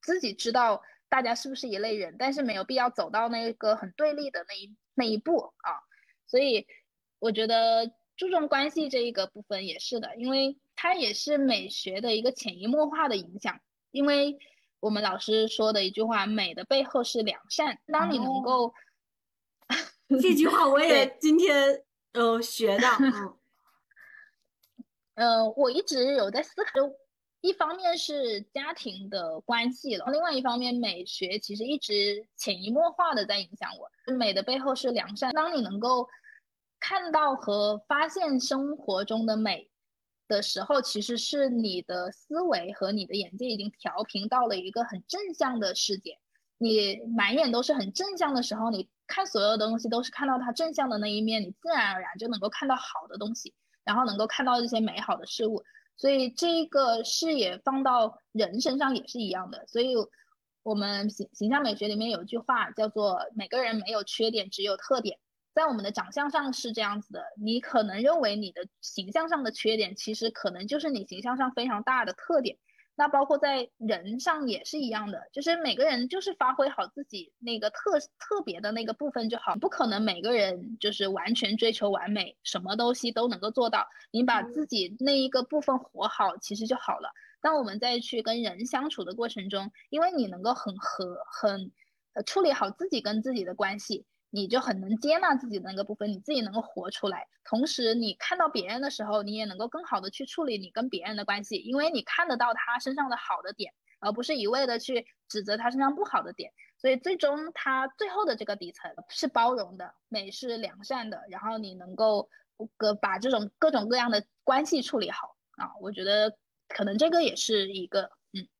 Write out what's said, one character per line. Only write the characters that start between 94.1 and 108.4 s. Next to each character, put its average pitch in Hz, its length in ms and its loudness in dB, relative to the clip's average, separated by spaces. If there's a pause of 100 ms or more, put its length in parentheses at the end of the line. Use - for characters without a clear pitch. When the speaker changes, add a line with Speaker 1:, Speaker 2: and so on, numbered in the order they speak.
Speaker 1:
你 196 180 -4
就 240 120 2
很 214 200 -2
能 196 180 0
接 294 200 4
纳 349 160 4
自 262 140 0
己 208 120 -4
的 185 120 -8
那 196 40 -8
个 196 80 -2
部 180 120 -6
分， 208 160 -4
你 196 80 -6
自 294 140 -4
己 254 80 2
能 202 120 -4
够 220 80 0
活 185 300 -10
出 - 160 -4
来。 - 180 -6 (180)
同 240 220 0
时 233 300 0
你 226 180 -2
看 - 240 -4
到 339 100 4
别 302 200 -2
人 262 120 -6
的 277 100 -2
时 226 140 -8
候， 208 200 0
你 208 100 -8
也 214 120 -4
能 185 120 -10
够 220 100 -4
更 311 160 -10
好 226 160 -2
地 185 120 -8
去 269 140 -10
处 - 200 -6
理 214 140 -2
你 190 100 -12
跟 240 200 -4
别 170 160 -6
人 208 120 -6
的 202 80 -6
关 202 180 -2
系， 208 140 -8
因 226 180 -4
为 294 140 2
你 277 140 -2
看 - 240 -2
得 262 100 -2
到 240 160 2
他 240 240 -2
身 262 160 -4
上 277 160 -2
的 240 80 -2
好 180 240 -4
的 190 120 -10
点， - 200 -10 (260)
而 208 120 -2
不 220 100 -4
是 294 160 -2
一 208 80 -2
味 254 220 2
地 233 100 0
去 233 280 -4 (220)
指 208 160 -6
责 240 140 -2
他 240 140 0
身 262 80 -2
上 277 160 4
不 403 100 -2
好 226 160 0
的 - 120 -8
点。 - 180 -12 (260)
所 254 120 2
以 262 80 6
最 349 200 0
终 302 360 0
他 269 340 0 (100)
最 427 120 -2
后 392 140 0
的 269 120 2
这 220 100 -8